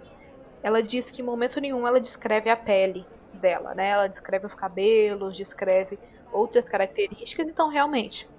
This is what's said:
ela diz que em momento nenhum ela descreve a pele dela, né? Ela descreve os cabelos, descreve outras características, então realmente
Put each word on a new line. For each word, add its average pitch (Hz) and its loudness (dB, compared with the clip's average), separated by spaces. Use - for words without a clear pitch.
ela 220 2
diz 240 -4
que - -10
em 247 -8
momento 247 -2
nenhum 269 -2
ela 247 4
descreve 220 -2
a 226 4
pele 190 0
dela, 180 0
né? 190 0
Ela 202 2
descreve 190 -6
os 202 -14
cabelos, 196 2
descreve 190 0
outras 233 2
características, 202 -2
então 320 0
realmente 294 -2